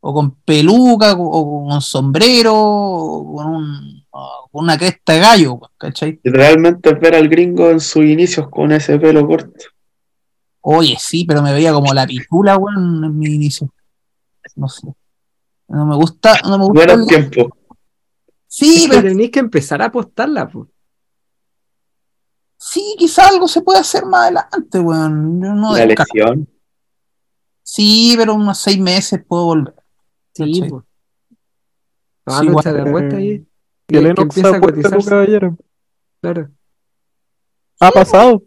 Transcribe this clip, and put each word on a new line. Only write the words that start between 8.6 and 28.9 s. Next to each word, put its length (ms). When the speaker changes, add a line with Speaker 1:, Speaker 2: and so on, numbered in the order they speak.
Speaker 2:
ese 260
pelo 280
corto. 380
Speaker 1:
Oye, 360
sí, 280
pero 160
me 120
veía 180
como 220
la 120
pitula, 520
weón, 460
en 140
mi 80
inicio. 460
No 120
sé. 180
No 180
me 80
gusta, 400
no 140
me 60
gusta 220
Speaker 2:
Buenos 20
Speaker 1:
el 180
Speaker 2:
tiempos. 220
Speaker 1:
Sí, 260
Speaker 3:
Es 80
que 60
Speaker 1:
pero 140
Speaker 3:
tenés 280
que 80
empezar 440
a 20
apostarla, 640
po. 180
Speaker 1:
Sí, 420
quizá 300
algo 200
se 140
puede 160
hacer 260
más 200
adelante, 560
weón. 600
Yo 120
no 220
Speaker 2:
La 100
Speaker 1:
descarto. 280
Speaker 2:
lesión. 340
Speaker 1:
Sí, 540
pero 180
unos 240
seis 220
meses 460